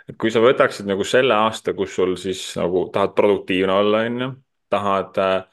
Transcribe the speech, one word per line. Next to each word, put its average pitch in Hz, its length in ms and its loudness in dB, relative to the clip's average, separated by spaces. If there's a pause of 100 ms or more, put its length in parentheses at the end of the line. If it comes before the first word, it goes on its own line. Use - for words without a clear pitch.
et - 80 -16
kui 113 160 -2
sa 117 80 2
võtaksid 123 480 2
nagu 98 160 0
selle 127 300 2
aasta, 107 420 0
kus 95 200 -4
sul 92 200 0
siis 92 400 -8
nagu 87 380 0
tahad 98 220 0
produktiivne 95 560 0
olla, 104 340 2
on 120 140 -6
ju, 127 100 -6 (420)
tahad, 98 460 -2
äh, 95 180 2 (160)